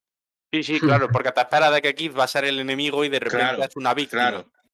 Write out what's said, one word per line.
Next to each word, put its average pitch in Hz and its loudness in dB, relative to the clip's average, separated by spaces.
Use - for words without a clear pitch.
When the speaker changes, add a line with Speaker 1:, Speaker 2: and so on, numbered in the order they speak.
Speaker 1:
Sí, 156 -2
sí, 151 -2
claro, 139 4
porque 127 0
te 123 0
esperas 151 4
de 147 2
que 143 0
Keith 151 -6
va 131 2
a 127 2
ser 139 -2
el 139 -2
enemigo 139 -2
y 147 0
de 135 0
repente 120 0
Speaker 2:
Claro, 127 -2
Speaker 1:
es 135 -6
una 127 0
víctima. 123 -2
Speaker 2:
claro, - -20